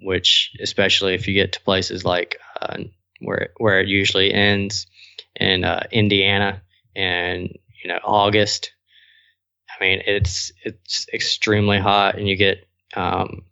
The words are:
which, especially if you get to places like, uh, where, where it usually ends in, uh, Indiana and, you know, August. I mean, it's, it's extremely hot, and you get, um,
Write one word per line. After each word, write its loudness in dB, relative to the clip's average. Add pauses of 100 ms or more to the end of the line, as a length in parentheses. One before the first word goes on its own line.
which, 0 (100)
especially 0
if -6
you 0
get 2
to -10
places -2
like, -2 (240)
uh, -6 (420)
where, -4
where 2
it 0
usually 2
ends 0 (500)
in, 0
uh, -2
Indiana 2 (340)
and, -4 (240)
you -10
know, -4
August. 2 (960)
I -8
mean, 0
it's, -2 (120)
it's -8
extremely 2
hot, 2
and -4
you 2
get, 0 (260)
um, -4 (100)